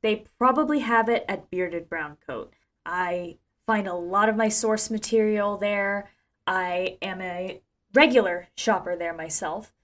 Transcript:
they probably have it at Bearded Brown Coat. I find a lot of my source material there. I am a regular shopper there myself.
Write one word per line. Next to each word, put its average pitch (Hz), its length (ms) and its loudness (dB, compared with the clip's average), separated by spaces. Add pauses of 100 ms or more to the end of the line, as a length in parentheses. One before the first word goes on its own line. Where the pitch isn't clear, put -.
they 214 220 0 (140)
probably 269 420 2
have 226 280 2
it 233 200 0
at - 220 -8
Bearded 170 380 -4
Brown 151 280 -8 (100)
Coat. 120 260 -10 (340)
I 175 520 -4 (280)
find 208 220 0
a 175 60 -4
lot 185 340 2
of 214 80 2
my 220 120 2
source 220 420 0
material 214 680 2
there. 202 540 -2 (360)
I 185 560 -2
am 190 180 -6
a 185 400 -8 (320)
regular 214 640 4
shopper 180 400 -2
there 170 180 -6
myself. 160 580 -6 (100)